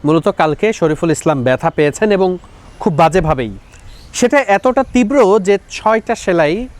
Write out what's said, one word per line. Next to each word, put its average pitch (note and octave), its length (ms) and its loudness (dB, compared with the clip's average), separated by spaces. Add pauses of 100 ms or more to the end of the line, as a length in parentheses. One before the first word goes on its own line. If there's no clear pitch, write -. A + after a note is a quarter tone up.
মূলত D#3 240 2
কালকে F3+ 440 0
শরীফুল E3 380 -2
ইসলাম D3 340 -2
ব্যথা C3 260 0
পেয়েছেন D#3 420 0
এবং F#3 260 0 (420)
খুব G#3 120 0
বাজেভাবেই। D#3 580 0 (640)
সেটা B3 280 0
এতটা B3 520 0
তীব্র A3+ 500 4
যে G3 160 0 (120)
ছয়টা A3 440 -2
সেলাই F#3 540 -2 (120)